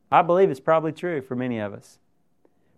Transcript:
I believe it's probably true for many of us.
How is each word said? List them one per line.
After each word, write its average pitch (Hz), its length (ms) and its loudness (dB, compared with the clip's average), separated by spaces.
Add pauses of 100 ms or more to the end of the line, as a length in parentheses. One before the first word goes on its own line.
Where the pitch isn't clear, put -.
(100)
I 160 120 6
believe 175 260 4
it's 139 100 -6
probably 160 340 0
true 170 280 -8
for 127 140 -10
many 123 240 -6
of 104 140 -8
us. - 260 -20 (800)